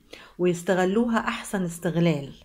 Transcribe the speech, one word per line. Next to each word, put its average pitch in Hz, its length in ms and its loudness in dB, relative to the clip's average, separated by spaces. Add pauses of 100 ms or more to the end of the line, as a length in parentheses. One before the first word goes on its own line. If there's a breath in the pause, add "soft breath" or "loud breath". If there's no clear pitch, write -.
(380 loud breath)
ويستغلوها 185 800 2
أحسن - 460 -4
استغلال. 165 680 0 (120)